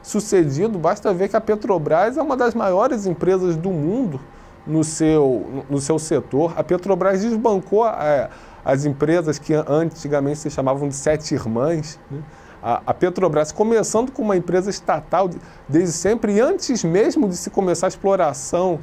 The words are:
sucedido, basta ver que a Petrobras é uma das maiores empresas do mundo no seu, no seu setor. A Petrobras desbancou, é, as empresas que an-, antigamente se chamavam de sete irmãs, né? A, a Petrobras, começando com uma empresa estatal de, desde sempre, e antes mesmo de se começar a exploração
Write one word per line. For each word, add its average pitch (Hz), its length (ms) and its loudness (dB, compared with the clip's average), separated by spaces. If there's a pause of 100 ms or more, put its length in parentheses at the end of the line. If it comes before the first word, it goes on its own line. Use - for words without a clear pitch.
sucedido, 190 760 0
basta 220 360 0
ver 190 140 0
que 226 80 0
a 214 40 0
Petrobras 202 800 0
é 320 40 0
uma 277 140 -2
das 247 180 2
maiores 214 520 2
empresas 175 500 0
do 180 140 -4
mundo 175 500 -2 (460)
no 156 180 2
seu, 139 840 2
no 139 100 0
seu 156 180 0
setor. 156 560 0
A 156 80 0
Petrobras 185 600 0
desbancou, 220 640 2
é, 147 420 0 (340)
as 139 220 0
empresas 151 540 0
que - 160 -2
an-, 151 120 2
antigamente 147 720 0
se 151 120 -8
chamavam 139 360 -2
de 139 80 -6
sete 151 400 -2
irmãs, 135 640 -2 (120)
né? 143 100 -10 (440)
A, 117 220 -2
a 123 80 0
Petrobras, 170 560 0
começando 226 640 0
com 277 100 -6
uma 202 140 2
empresa 180 340 0
estatal 180 560 -2
de, 170 100 -6 (320)
desde 165 220 2
sempre, 208 440 0
e 208 60 4
antes 277 440 0
mesmo 208 440 2
de 180 80 -4
se - 140 -10
começar 185 380 0
a - 0 -
exploração 180 960 0